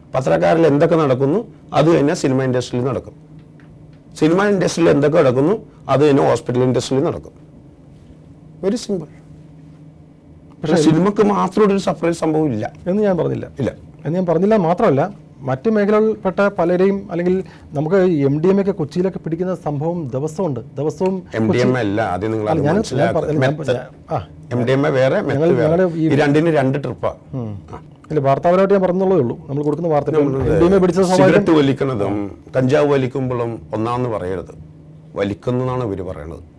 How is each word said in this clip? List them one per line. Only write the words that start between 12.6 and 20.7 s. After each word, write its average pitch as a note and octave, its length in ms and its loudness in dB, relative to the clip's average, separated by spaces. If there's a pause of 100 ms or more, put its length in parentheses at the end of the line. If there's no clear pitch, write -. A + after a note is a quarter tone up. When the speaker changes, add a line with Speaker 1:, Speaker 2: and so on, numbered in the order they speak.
Speaker 2:
എന്ന് G3 160 0
ഞാൻ G3 140 2
പറഞ്ഞില്ല. C3 300 -4 (120)
Speaker 1:
ഇല്ല. - 120 -2 (340)
Speaker 2:
എന്ന് D#3+ 140 -2
ഞാൻ F#3 80 -2
പറഞ്ഞില്ല F#3 300 2
മാത്രമല്ല, F#3 680 0 (180)
മറ്റ് C3 300 -4
മേഖലകളിൽപ്പെട്ട G#3+ 720 0
പലരെയും, G3 680 0
അല്ലെങ്കിൽ F3+ 340 -2 (280)
നമുക്ക് D#3 240 -2
ഈ F3+ 280 2
എം C#3 180 0
ഡി F3+ 60 2
എം F#3+ 100 4
എ - 20 2
ഒക്കെ F#3+ 120 -2
കൊച്ചിയിലൊക്കെ F3+ 460 -4
പിടിക്കുന്ന F3 360 -6
സംഭവം D#3 540 -6
ദിവസമുണ്ട്. D3+ 520 -4 (160)